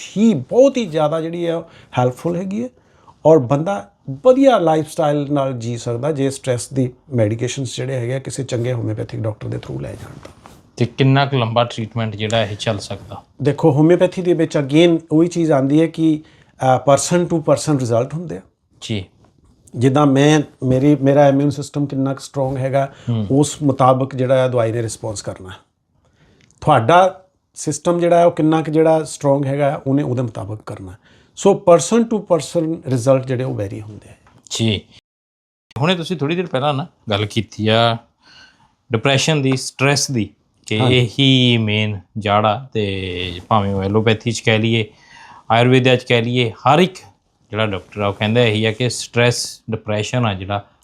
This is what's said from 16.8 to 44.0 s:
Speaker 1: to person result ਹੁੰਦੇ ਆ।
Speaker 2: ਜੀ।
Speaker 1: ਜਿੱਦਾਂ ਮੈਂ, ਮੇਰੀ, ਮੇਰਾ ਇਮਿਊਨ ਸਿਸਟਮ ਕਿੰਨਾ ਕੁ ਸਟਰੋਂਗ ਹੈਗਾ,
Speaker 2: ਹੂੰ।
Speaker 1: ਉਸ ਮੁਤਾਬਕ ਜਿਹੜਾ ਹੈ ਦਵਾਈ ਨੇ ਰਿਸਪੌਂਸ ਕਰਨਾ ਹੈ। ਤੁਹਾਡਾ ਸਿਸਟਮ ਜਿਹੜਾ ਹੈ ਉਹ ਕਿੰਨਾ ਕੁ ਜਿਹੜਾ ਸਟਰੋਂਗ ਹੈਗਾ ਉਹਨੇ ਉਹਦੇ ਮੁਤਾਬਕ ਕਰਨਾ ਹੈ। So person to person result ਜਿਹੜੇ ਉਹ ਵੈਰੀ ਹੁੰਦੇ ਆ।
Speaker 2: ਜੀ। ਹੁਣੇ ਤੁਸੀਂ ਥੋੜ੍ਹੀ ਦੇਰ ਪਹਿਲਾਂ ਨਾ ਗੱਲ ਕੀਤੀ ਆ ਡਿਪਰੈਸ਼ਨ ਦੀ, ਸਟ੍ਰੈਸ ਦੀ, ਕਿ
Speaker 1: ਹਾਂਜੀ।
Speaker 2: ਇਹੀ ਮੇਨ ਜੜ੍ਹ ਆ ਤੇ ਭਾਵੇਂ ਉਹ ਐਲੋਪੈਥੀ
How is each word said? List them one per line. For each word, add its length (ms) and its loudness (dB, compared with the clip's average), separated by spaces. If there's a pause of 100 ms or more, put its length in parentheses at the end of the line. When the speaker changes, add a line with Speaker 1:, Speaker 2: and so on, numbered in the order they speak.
Speaker 1:
to 100 -2
person 380 0
result 400 0
ਹੁੰਦੇ 220 -10
ਆ। 40 -14 (400)
Speaker 2:
ਜੀ। 240 -6 (720)
Speaker 1:
ਜਿੱਦਾਂ 300 4
ਮੈਂ, 340 4 (240)
ਮੇਰੀ, 380 4
ਮੇਰਾ 260 6
ਇਮਿਊਨ 220 2
ਸਿਸਟਮ 360 -6
ਕਿੰਨਾ 280 -4
ਕੁ 60 -12
ਸਟਰੋਂਗ 360 -6
ਹੈਗਾ, 360 -2 (180)
Speaker 2:
ਹੂੰ। 200 -2
Speaker 1:
ਉਸ 320 2
ਮੁਤਾਬਕ 540 2
ਜਿਹੜਾ 220 0
ਹੈ 100 2
ਦਵਾਈ 240 0
ਨੇ 100 -4
ਰਿਸਪੌਂਸ 400 -10
ਕਰਨਾ 260 -14
ਹੈ। 60 -18 (1040)
ਤੁਹਾਡਾ 640 4 (300)
ਸਿਸਟਮ 440 -4
ਜਿਹੜਾ 200 4
ਹੈ 80 6
ਉਹ 60 4
ਕਿੰਨਾ 300 2
ਕੁ 100 -6
ਜਿਹੜਾ 320 2
ਸਟਰੋਂਗ 420 -2
ਹੈਗਾ 400 -2
ਉਹਨੇ 160 0
ਉਹਦੇ 200 -4
ਮੁਤਾਬਕ 440 -10
ਕਰਨਾ 260 -14
ਹੈ। 40 -20 (500)
So 80 6
person 480 4
to 160 -2
person 520 -2 (240)
result 320 2
ਜਿਹੜੇ 180 -4
ਉਹ 100 -6
ਵੈਰੀ 260 -8
ਹੁੰਦੇ 300 -18
ਆ। 40 -20 (360)
Speaker 2:
ਜੀ। 300 -2 (1000)
ਹੁਣੇ 140 2
ਤੁਸੀਂ 220 -4
ਥੋੜ੍ਹੀ 200 -2
ਦੇਰ 100 -4
ਪਹਿਲਾਂ 280 -2
ਨਾ 120 -4 (240)
ਗੱਲ 160 0
ਕੀਤੀ 420 -4
ਆ 280 4 (960)
ਡਿਪਰੈਸ਼ਨ 500 0
ਦੀ, 140 0
ਸਟ੍ਰੈਸ 540 -2
ਦੀ, 200 -4 (360)
ਕਿ 140 -2
Speaker 1:
ਹਾਂਜੀ। 180 2
Speaker 2:
ਇਹੀ 600 2
ਮੇਨ 420 -2 (180)
ਜੜ੍ਹ 280 2
ਆ 260 -2
ਤੇ 600 -6 (160)
ਭਾਵੇਂ 260 0
ਉਹ 80 -2
ਐਲੋਪੈਥੀ 500 0